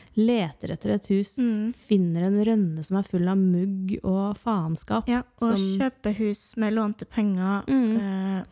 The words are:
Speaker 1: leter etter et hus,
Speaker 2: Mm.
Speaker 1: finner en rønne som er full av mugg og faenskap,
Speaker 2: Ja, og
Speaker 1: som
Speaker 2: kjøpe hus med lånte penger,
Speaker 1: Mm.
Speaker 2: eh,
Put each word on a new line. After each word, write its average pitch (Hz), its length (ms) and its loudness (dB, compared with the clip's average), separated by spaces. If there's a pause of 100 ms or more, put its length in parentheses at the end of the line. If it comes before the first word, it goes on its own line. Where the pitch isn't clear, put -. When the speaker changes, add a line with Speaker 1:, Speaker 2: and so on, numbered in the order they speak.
(160)
Speaker 1:
leter 214 560 2
etter 208 220 -4
et 202 140 -2
hus, 202 320 0
Speaker 2:
Mm. 226 340 0
Speaker 1:
finner 175 520 2
en 196 100 2 (100)
rønne 180 400 0
som 190 120 -2
er 202 40 0
full 180 260 0
av 190 100 2
mugg 190 680 0
og 196 340 -2
faenskap, 208 720 -2
Speaker 2:
Ja, 247 160 0 (180)
og 226 160 2
Speaker 1:
som 196 220 0
Speaker 2:
kjøpe 254 360 -2
hus 208 420 -2
med 214 180 0
lånte 214 340 -2
penger, 196 560 0
Speaker 1:
Mm. 233 320 2
Speaker 2:
eh, 190 540 -2